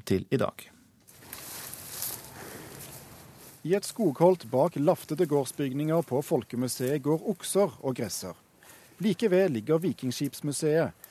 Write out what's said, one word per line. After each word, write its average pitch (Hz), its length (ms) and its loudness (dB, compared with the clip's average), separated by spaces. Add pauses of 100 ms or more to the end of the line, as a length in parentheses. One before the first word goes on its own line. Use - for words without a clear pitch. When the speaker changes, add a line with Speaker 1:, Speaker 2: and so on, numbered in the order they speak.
Speaker 1:
til 95 260 2
i 139 60 4
dag. - 340 -4 (3000)
Speaker 2:
I 160 100 2
et 202 100 0
skogholt 175 680 4
bak 139 240 4
laftede 160 520 2
gårdsbygninger 143 760 0
på 143 200 -2
Folkemuseet 127 800 -2
går 156 260 0
okser 190 420 0 (100)
og 135 140 -2
gresser. 98 400 -6 (640)
Like 202 320 2
ved 185 180 6
ligger 131 300 2
Vikingskipsmuseet, 147 1120 -2 (200)